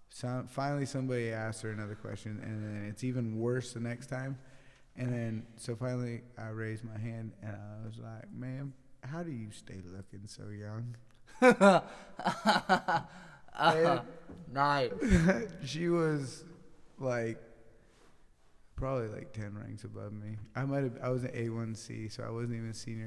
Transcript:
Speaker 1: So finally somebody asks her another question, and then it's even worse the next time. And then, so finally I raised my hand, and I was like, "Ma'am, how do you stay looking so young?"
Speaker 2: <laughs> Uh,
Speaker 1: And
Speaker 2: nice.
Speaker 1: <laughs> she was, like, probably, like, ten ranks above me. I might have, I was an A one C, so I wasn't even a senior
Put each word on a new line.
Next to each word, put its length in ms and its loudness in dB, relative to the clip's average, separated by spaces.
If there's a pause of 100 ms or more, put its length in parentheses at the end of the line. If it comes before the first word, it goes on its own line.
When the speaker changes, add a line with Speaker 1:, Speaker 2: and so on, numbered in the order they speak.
Speaker 1:
So 400 -4
finally 360 -2
somebody 460 -2
asks 320 -4
her 80 -4
another 240 -6
question, 480 -8
and 200 -4
then 260 -6
it's 140 -8
even 360 0
worse 340 0
the 60 -8
next 280 -6
time. 300 -6 (600)
And 160 -2
then, 320 -2 (100)
so 200 -6
finally 460 -2 (160)
I 120 -8
raised 340 -4
my 160 -8
hand, 320 -6 (100)
and 140 -8
I 320 -10
was 100 -10
like, 340 -12
"Ma'am, 420 -8 (300)
how 200 -6
do 80 -6
you 200 -6
stay 340 -12
looking 420 -12
so 220 -12
young?" 460 -6 (460)
Speaker 2:
<laughs> 400 12 (400)
Uh, 1500 2
Speaker 1:
And 260 6 (520)
Speaker 2:
nice. 380 4 (360)
Speaker 1:
<laughs> 380 2
she 240 0
was, 540 2 (540)
like, 400 0 (1400)
probably, 300 0
like, 240 -8
ten 220 -6
ranks 280 -8
above 300 -8
me. 240 -6 (180)
I 100 0
might 180 2
have, 200 0
I 60 0
was 140 2
an 100 -4
A 160 -2
one 260 -2
C, 340 -8
so 140 -8
I 80 -6
wasn't 240 -2
even 140 -4
a 40 -6
senior 340 -6